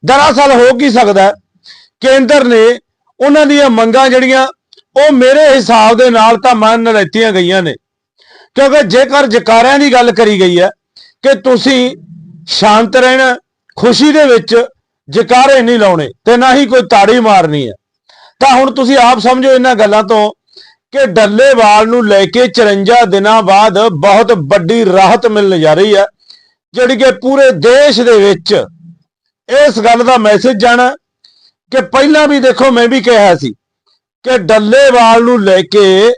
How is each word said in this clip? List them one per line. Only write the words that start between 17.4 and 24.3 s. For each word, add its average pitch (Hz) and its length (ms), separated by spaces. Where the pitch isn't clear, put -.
ਹੈ, 101 60
ਤਾਂ 262 100
ਹੁਣ 262 220
ਤੁਸੀਂ 269 260
ਆਪ 240 220
ਸਮਝੋ 262 300
ਇਹਨਾਂ 254 240
ਗੱਲਾਂ 214 300
ਤੋਂ 214 260
ਕਿ 269 140
ਡੱਲੇਵਾਲ 214 800
ਨੂੰ 240 200
ਲੈ 196 200
ਕੇ 247 220
ਚੁਰੰਜਾ 214 580
ਦਿਨਾਂ 202 360
ਬਾਅਦ 196 360
ਬਹੁਤ 196 360